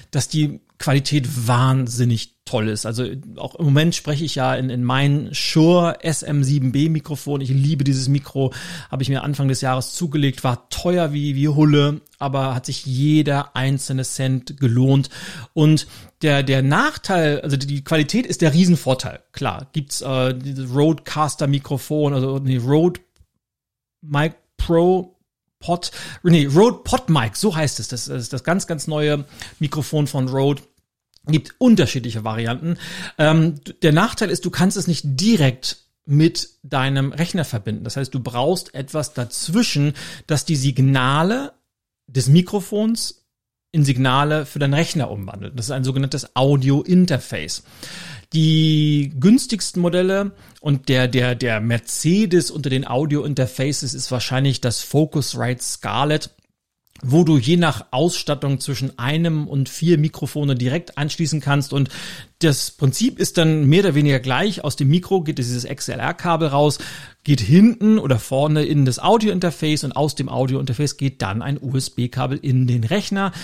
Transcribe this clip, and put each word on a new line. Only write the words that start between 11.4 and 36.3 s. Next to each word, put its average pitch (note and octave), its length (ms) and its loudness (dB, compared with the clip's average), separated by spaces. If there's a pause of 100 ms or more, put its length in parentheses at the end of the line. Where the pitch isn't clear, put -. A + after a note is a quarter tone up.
Hulle, D3 540 4 (180)
aber C3+ 340 -2
hat B2+ 140 -6
sich - 180 -10
jeder C#3+ 680 2
einzelne C3 480 -2
Cent C3 560 -4
gelohnt. C3+ 500 4 (440)
Und D#3 340 4 (340)
der, C#3+ 220 2
der C3+ 180 0
Nachteil, D#3+ 800 0
also C#3 160 -2
die, C3+ 80 -4
die C#3 180 -6
Qualität D#3+ 440 0
ist - 160 -2
der D3+ 100 4
Riesenvorteil. D#3+ 680 2 (100)
Klar, C3+ 420 -6
gibt's, - 280 -6
äh, C3 360 -2
diese C3+ 300 -8
Rodecaster D3 800 0
Mikrofon, C#3+ 640 0
also, C3+ 240 -2
nee, C3 200 -2
Rode D#3 440 2 (1000)
Mic D3+ 340 -2 (200)
Pro F3+ 560 2 (480)
Pod, - 300 -4 (320)
nee, E3 240 4
Rode F3 380 4
PodMic, D3 520 0
so G#3 200 -2
heißt D#3 240 -2
es. A2+ 80 -10
Das A#2+ 200 -10
ist C3 260 -8
das C3 100 -8
ganz, F3+ 240 -2
ganz D#3 180 -6
neue D3+ 400 -2 (320)
Mikrofon D3 480 -2
von C3 220 -2
Rode. C3+ 340 0 (640)
Gibt D3+ 320 0
unterschiedliche B2 640 2
Varianten. A#2 540 -4 (400)
Ähm, D#3 460 4
d-, - 180 -14
der D#3+ 100 6
Nachteil G3 380 2
ist, - 160 -4
du F3 60 -4
kannst F#3 260 0
es F3 80 -4
nicht E3+ 200 0
direkt C#3+ 720 2 (280)
mit D#3 440 2 (120)